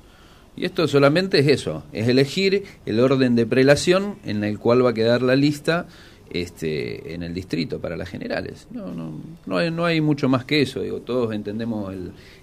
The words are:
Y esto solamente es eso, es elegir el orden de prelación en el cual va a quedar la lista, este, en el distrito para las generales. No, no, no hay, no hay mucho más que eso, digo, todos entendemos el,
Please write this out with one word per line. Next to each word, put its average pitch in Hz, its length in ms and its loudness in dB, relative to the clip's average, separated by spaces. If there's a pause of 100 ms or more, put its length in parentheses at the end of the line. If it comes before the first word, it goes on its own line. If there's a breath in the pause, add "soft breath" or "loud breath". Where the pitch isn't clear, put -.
(580 soft breath)
Y - 80 -6
esto 175 220 0
solamente 151 520 4
es 139 80 4
eso, 80 360 0 (100)
es 110 140 -2
elegir 185 560 2 (240 loud breath)
el 107 120 0
orden 131 360 4
de 117 100 4
prelación 147 680 2 (100)
en 104 180 -4
el 104 140 -4
cual 120 260 4
va 123 60 6
a 117 40 0
quedar 117 280 2
la 127 140 2
lista, 147 500 0 (460 soft breath)
este, 78 840 -6
en 85 100 -10
el 85 100 -10
distrito 95 460 -6
para 85 160 -8
las 87 140 -10
generales. - 640 -10
No, 220 200 -12
no, 165 200 -10 (340)
no 190 120 -4
hay, 170 140 0
no 165 140 -4
hay 165 160 0
mucho 147 260 0
más 131 180 2
que 147 180 2
eso, - 180 -4
digo, 95 200 -6
todos 117 320 -2
entendemos 104 600 -6
el, 90 180 -10 (320 soft breath)